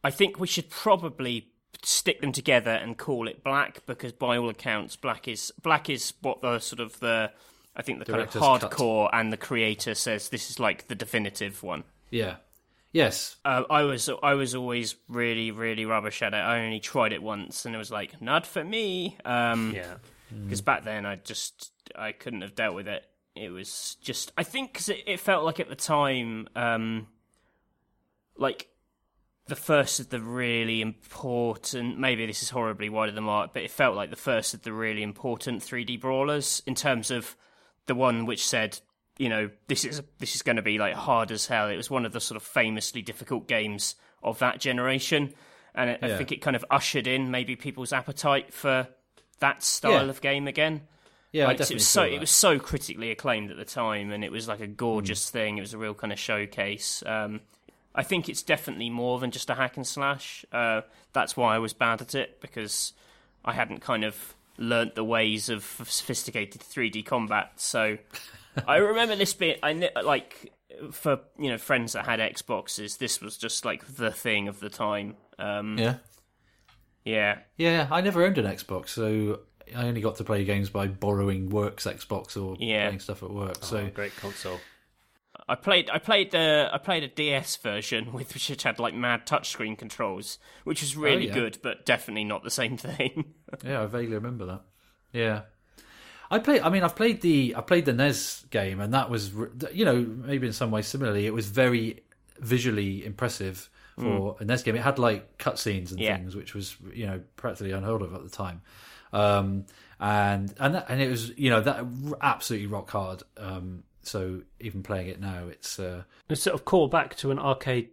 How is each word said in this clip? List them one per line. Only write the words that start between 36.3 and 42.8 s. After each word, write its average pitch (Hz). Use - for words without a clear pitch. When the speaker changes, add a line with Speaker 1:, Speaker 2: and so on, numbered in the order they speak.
Speaker 1:
in 131
terms 123
of 120
the 135
one 120
which 113
said, 110
you 135
know, 107
"This -
is, 143
this -
is -
gonna 117
be, 104
like, 104
hard 113
as 110
hell." 107
It 101
was 117
one 127
of 104
the 113
sort -
of 104
famously 113